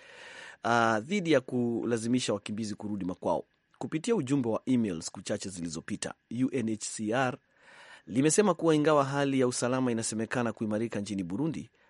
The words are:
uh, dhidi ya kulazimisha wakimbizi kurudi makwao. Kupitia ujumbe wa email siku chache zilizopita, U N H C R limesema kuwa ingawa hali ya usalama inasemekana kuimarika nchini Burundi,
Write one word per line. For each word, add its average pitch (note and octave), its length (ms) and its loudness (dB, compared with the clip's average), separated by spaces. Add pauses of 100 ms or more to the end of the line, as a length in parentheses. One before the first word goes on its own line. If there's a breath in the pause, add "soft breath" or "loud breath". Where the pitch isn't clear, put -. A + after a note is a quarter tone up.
(640 loud breath)
uh, A2+ 340 4
dhidi E3 340 0
ya C3+ 80 6
kulazimisha A#2+ 920 0
wakimbizi G#2 420 -4
kurudi G#2 300 -6
makwao. F2 400 -2 (340)
Kupitia D#3+ 380 -2
ujumbe C3+ 320 0
wa G#2+ 180 -2
email G#2+ 360 2
siku - 200 -12
chache G2+ 260 -4
zilizopita, E2+ 640 -8 (300)
U B2+ 80 2
N A#2+ 180 0
H G#2+ 140 -4
C G#2+ 280 -4
R B2+ 240 0 (680 soft breath)
limesema D#3 480 4
kuwa D#3+ 200 4
ingawa D3+ 300 6
hali C#3 360 0
ya B2+ 60 6
usalama B2 460 0
inasemekana A2+ 600 -2
kuimarika G#2+ 480 -2
nchini G2+ 220 -2
Burundi, A#2 480 -4 (200)